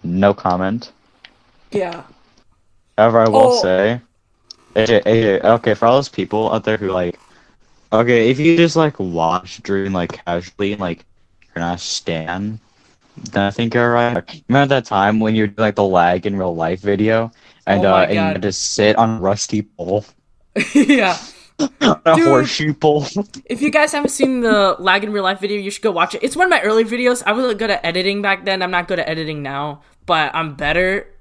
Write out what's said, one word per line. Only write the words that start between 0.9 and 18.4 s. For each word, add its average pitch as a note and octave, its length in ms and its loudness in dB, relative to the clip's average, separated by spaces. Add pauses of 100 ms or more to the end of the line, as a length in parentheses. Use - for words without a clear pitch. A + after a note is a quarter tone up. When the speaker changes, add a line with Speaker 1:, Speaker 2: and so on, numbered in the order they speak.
Speaker 2:
Yeah. F3+ 300 -6 (960)
Speaker 1:
However, A2+ 240 6
I A2+ 80 6
will G#2+ 120 4 (180)
Speaker 2:
Oh. - 40 0
Speaker 1:
say, G2+ 380 2 (760)
A A2 100 2
J, A2+ 180 4
A A2+ 180 4
J, G2 180 2
okay, A2+ 340 2
for A#2 120 0
all B2 100 6
those C#3 120 0
people G#2+ 440 -4
out A2 120 -4
there A2 120 0
who, F#2+ 160 -4
like, F2+ 260 -4 (720)
okay, A#2+ 380 4
if C3 80 0
you E3 180 4
just, E3+ 200 2
like, D#3 240 0
watch F2 600 -4
Dream, G2 300 -4
like, F2 200 -4 (120)
casually F2+ 480 -6
and, G2+ 80 -10
like, F2 240 -8 (500)
you're E2+ 100 -6
not F2 100 -4
a F2 40 -10
stan, F2 800 -8 (720)
then G2+ 100 -2
I G2+ 80 0
think A#2 240 -4
you're A#2+ 180 2
right. A#2+ 560 -2
Remember C#3 260 4
that B2+ 120 0
time G#2 340 2
when A2 140 0
you A2 140 2
did, G2+ 100 -10
like, G#2+ 160 0
the G#2 100 2
lag F2+ 400 2
in G2+ 120 -4
real F#2 180 -4
life E2 260 -4
video A2 500 0 (360)
and, G2 180 2
Speaker 2:
Oh G2 60 4
my F#2+ 120 4
Speaker 1:
uh, - 20 -
and - 100 -2
you E3 60 0
Speaker 2:
God. D#3+ 140 0
Speaker 1:
had F#2 80 -6